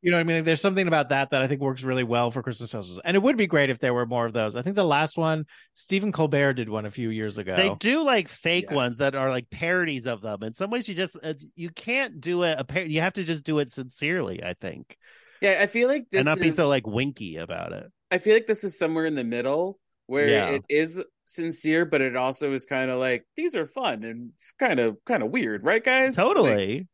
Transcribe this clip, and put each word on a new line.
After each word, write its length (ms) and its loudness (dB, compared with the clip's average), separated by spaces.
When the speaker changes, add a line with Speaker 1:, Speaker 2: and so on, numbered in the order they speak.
Speaker 1:
You 60 2
know 80 4
what 40 4
I 20 2
mean? 140 2
Like, 80 0
there's 160 2
something 260 2
about 220 2
that 200 2
that 140 2
I 40 0
think 140 0
works 220 -2
really 200 0
well 280 2
for 100 -4
Christmas 300 -8
specials. 340 -10
And 100 0
it 60 6
would 160 4
be 80 4
great 240 4
if 80 0
there 160 2
were 140 0
more 180 0
of 80 -4
those. 220 0
I 80 -6
think 120 -2
the 80 4
last 320 2
one, 300 0
Stephen 360 -2
Colbert 420 2
did 160 -4
one 180 -4
a 40 -10
few 200 -4
years 260 -4
ago. 180 -4
Speaker 2:
They 240 2
do, 240 2
like, 240 2
fake 360 -2
Speaker 3:
Yes. 120 -4
Speaker 2:
ones 220 0
that 160 0
are, 160 0
like, 220 -4
parodies 560 -2
of 140 -6
them. 200 -6
In 140 -8
some 160 -6
ways, 180 -4
you 60 -8
just, 260 -6
uh, 140 -6
you 140 -10
can't 500 -6
do 220 -2
it 160 2
a 60 -4
par-, 220 -4
you 160 -2
have 120 0
to 100 -6
just 220 -4
do 140 0
it 100 -2
sincerely, 760 -4
I 120 -6
think. 420 -14
Speaker 3:
Yeah, 220 2
I 60 2
feel 200 0
like 240 0
Speaker 2:
And 100 2
Speaker 3:
this 40 2
Speaker 2:
not 140 2
be 100 4
so, 140 2
Speaker 3:
is 60 4
Speaker 2:
like, 180 2
winky 500 -4
about 340 -8
it. 140 -12
Speaker 3:
I 80 0
feel 160 4
like 140 4
this 160 -2
is 160 -4
somewhere 260 0
in 80 0
the 100 -2
middle 560 -2
where 200 2
Speaker 2:
Yeah. 280 4
Speaker 3:
it 120 -4
is 320 0
sincere, 600 0
but 160 2
it 140 0
also 380 -2
is 120 -4
kinda 320 -2
like, 260 0
"These 180 -4
are 120 -2
fun 360 -4
and 280 -12
kinda, 400 2
kinda 200 0
weird, 360 -2
right, 200 2
guys?" 340 2
Like, 100 4
Speaker 2:
Totally. 680 2